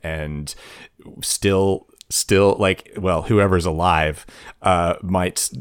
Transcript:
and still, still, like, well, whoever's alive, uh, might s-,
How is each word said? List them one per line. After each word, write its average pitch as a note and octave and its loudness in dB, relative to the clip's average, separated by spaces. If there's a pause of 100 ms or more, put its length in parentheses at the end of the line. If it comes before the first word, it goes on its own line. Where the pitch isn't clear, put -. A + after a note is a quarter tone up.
and D2+ -8 (680)
still, G2 0 (220)
still, G2 2
like, F#2+ -2
well, F2+ -2
whoever's F#2 2
alive, D#2+ 0 (360)
uh, F2 2
might F2+ -2
s-, - -4 (100)